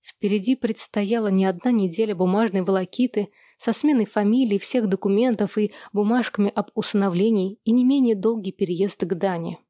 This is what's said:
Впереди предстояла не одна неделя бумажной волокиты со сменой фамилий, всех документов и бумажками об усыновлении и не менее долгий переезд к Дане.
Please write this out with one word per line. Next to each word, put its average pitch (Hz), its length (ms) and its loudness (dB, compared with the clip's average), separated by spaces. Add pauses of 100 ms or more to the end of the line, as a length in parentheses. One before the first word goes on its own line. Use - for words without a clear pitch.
Впереди 208 560 -2
предстояла 214 720 -2
не 190 160 4
одна 190 260 -2
неделя 214 440 0
бумажной 185 480 0
волокиты 196 680 -2 (280)
со - 140 -4
сменой 262 340 2
фамилий, 214 520 2
всех 220 300 -2
документов 202 720 0
и 208 140 0 (200)
бумажками 208 640 0
об 208 200 -4
усыновлении 196 920 0
и 220 80 2
не 247 120 4
менее 254 300 4
долгий 202 380 -2
переезд 180 480 -2
к 185 140 -2
Дане. 170 440 -4 (120)